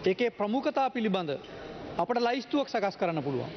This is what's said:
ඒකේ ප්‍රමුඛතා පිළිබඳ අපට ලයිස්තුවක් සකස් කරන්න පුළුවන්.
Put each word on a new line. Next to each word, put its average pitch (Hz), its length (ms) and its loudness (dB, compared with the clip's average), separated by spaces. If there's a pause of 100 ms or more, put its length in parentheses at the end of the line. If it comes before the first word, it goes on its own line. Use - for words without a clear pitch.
ඒකේ 196 240 4
ප්‍රමුඛතා 262 600 0
පිළිබඳ 190 420 0 (680)
අපට 240 220 0
ලයිස්තුවක් 262 500 0
සකස් 202 280 0
කරන්න 165 260 0
පුළුවන්. 123 340 -2